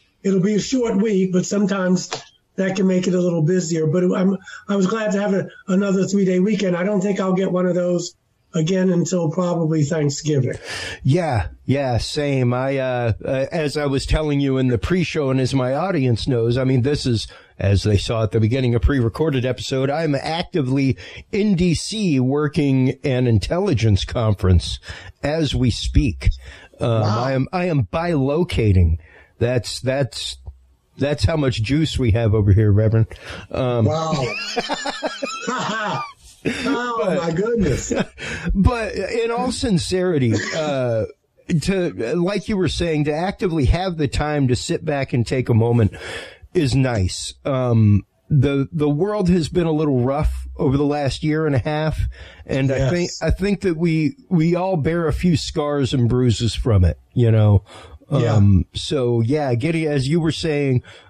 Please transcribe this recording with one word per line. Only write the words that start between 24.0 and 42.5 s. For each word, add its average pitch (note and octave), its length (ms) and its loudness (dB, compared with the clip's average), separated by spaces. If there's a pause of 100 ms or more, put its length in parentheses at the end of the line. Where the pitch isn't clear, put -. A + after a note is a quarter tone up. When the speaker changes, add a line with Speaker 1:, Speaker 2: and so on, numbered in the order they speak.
Speaker 2:
conference G2+ 760 2 (440)
as D3 320 0
we B2 160 2
speak. - 600 0 (480)
Um, A2+ 220 0
Speaker 1:
Wow. G#2+ 220 0
Speaker 2:
I C3+ 100 -2
am, C3 200 0
I F3+ 120 -2
am D#3 200 2
bilocating. C3+ 1120 2 (420)
That's, A#2+ 400 -2
that's, C3 580 -4 (600)
that's C#3+ 260 -2
how E3 140 0
much C3 240 0
juice C#3 380 0
we B2 120 2
have A2 220 2
over G#2+ 180 2
here, G#2 200 4
Reverend. A2 360 4 (440)
Um, A#2+ 340 0
Speaker 1:
Wow. D#3+ 260 0 (1400)
<laughs> G#3+ 560 -4 (400)
Oh, A#3+ 600 -4
Speaker 2:
But F3 180 0
Speaker 1:
my E3+ 100 -4
goodness. G3+ 640 -2 (300)
Speaker 2:
<laughs> - 320 -6
But A3 400 0
in A3+ 360 -2
all B3 200 -2
sincerity, F3+ 840 0 (220)
uh, B2+ 500 -2 (560)
to, D#3 540 -2
like F#3 340 -2
you G#3+ 80 -2